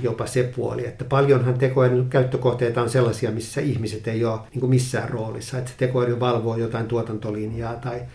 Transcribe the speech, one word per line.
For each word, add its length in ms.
jopa 240
se 160
puoli, 300
että 180
paljonhan 540
tekoälyn 500
käyttökohteita 720
on 80
sellaisia, 400
missä 300
ihmiset 480
ei 160
ole, 160
niin 100
kuin, 100
missään 380
roolissa. 500
Että 120
se 60
tekoäly 440
valvoo 360
jotain 300
tuotantolinjaa 880
tai, 260